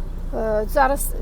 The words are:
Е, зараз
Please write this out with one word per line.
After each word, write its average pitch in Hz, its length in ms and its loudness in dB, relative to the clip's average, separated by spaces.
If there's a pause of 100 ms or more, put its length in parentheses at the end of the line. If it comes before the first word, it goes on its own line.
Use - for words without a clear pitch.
(340)
Е, 220 340 0
зараз 277 540 2